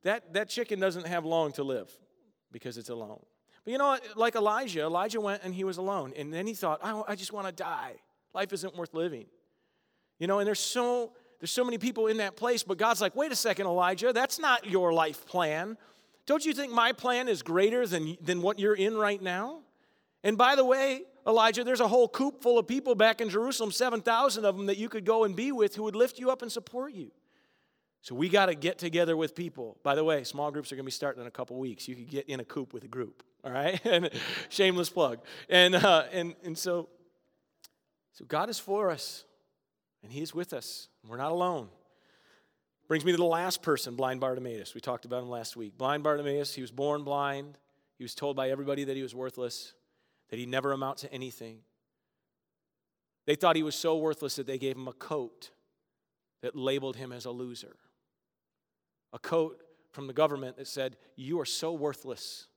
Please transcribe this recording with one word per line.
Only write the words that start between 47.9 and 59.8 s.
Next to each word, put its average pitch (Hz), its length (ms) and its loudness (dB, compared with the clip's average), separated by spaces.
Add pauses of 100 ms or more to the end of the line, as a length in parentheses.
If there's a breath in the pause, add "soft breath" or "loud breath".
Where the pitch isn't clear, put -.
He 127 60 -12
was 117 120 -10
told 143 200 -4
by 131 140 -2
everybody 139 360 -2
that 135 100 -2
he 135 80 -6
was 120 100 -10
worthless, 123 600 -8 (560)
that 113 100 -8
he 123 60 -8
never 131 260 -2
amount 135 280 -4
to 139 140 -14
anything. 120 460 -12 (1700)
They 147 100 2
thought 170 200 4
he 160 80 2
was 151 120 -4
so 160 220 0
worthless 151 400 -2
that 131 100 -6
they 131 100 -4
gave 131 180 -4
him 131 120 -12
a 123 60 -12
coat - 580 -8 (880)
that 127 140 -8
labeled 135 400 -2
him 127 160 -12
as 123 140 -14
a 123 60 -8
loser. 123 440 -12 (1400)
A 117 60 -12
coat 160 420 -2 (300 soft breath)